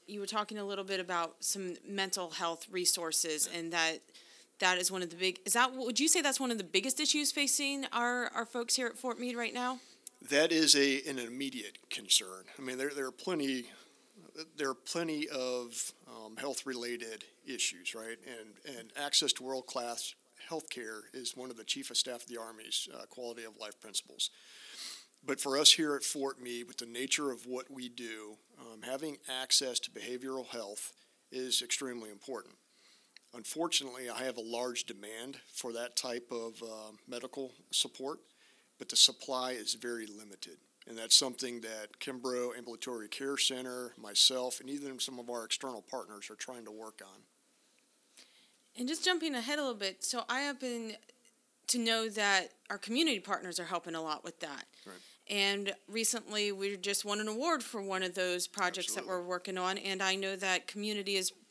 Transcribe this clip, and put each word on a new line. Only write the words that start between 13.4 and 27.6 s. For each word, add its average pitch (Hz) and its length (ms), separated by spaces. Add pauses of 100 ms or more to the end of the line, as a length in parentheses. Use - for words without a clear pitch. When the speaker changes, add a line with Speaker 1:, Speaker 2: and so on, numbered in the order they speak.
Speaker 2:
there 151 140
are 175 40
plenty 160 540
of, 123 640 (160)
um, 110 300
health-related 120 840 (220)
issues, 104 480
right? 113 220 (100)
And, 117 520
and 113 180
access 143 380
to - 80
world-class 127 720 (360)
healthcare 117 500 (120)
is 127 240
one 127 140
of 113 80
the 110 60
Chief 135 260
of 117 80
Staff 123 240
of - 60
the 117 100
Army's, 113 560
uh, - 160
quality 117 340
of 110 160
life 104 200
principles. - 500 (960)
But 139 140
for 139 200
us 147 120
here 151 240
at 135 80
Fort 135 400
Meade, 120 240
with 127 120
the 120 80
nature 135 440
of 117 160
what 127 240